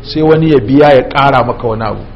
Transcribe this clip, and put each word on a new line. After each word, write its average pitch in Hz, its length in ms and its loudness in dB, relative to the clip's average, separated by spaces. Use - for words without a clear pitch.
sai - 200 -8
wani 156 280 2
ya 143 100 4
biya 143 340 4
ya 127 140 4
ƙara 139 380 0
maka 123 200 -8
wani 110 160 -4
abu. 104 180 -8